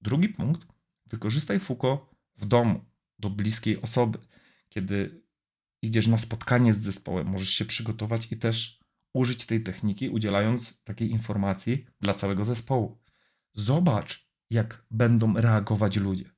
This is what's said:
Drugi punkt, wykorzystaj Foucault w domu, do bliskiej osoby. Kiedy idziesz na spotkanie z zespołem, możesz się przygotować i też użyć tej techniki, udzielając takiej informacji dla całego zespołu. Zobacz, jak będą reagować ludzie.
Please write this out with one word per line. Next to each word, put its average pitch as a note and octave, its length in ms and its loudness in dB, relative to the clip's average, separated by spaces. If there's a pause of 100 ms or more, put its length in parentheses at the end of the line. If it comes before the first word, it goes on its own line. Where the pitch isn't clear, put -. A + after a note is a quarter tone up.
Drugi C#3+ 280 2
punkt, - 380 -4 (400)
wykorzystaj A#2+ 540 -2
Foucault C3+ 400 -2 (360)
w G#2 100 -8
domu, A#2 380 4 (340)
do G2+ 120 -4
bliskiej G#2 520 -2
osoby. A#2+ 360 0 (500)
Kiedy G2 540 -4 (600)
idziesz A2+ 240 2
na A2+ 120 6
spotkanie A#2 540 2
z G#2 80 2
zespołem, F#2+ 460 -4
możesz F#2+ 220 -2
się - 160 -2
przygotować A2 680 -4
i A2+ 40 -4
też A2+ 440 -4 (320)
użyć B2 340 0
tej A2+ 160 0
techniki, G#2 460 -4
udzielając G#2+ 760 0
takiej G#2+ 260 -4
informacji G#2 760 -2 (140)
dla G2+ 140 0
całego G2 300 -2
zespołu. A#2 540 -2 (540)
Zobacz, A#2 760 0 (220)
jak A2+ 400 -2
będą A2+ 440 4
reagować G#2+ 640 2
ludzie. G2 420 -2